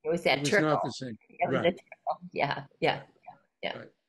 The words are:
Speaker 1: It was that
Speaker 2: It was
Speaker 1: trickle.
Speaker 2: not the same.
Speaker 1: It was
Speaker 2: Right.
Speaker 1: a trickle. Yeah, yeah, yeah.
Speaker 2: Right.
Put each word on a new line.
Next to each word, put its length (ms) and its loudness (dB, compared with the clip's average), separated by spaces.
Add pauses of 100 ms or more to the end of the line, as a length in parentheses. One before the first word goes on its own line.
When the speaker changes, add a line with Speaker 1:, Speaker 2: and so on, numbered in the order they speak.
Speaker 1:
It 60 -4
was 140 -2
that 160 4
Speaker 2:
It 20 -4
was 80 0
Speaker 1:
trickle. 200 4
Speaker 2:
not 140 2
the 80 -4
same. 260 -12 (120)
Speaker 1:
It 200 -2
was 60 0
Speaker 2:
Right. 100 0
Speaker 1:
a 60 6
trickle. 640 -10
Yeah, 300 -2 (160)
yeah, 220 0 (640)
yeah. 140 -6
Speaker 2:
Right. 120 -16 (200)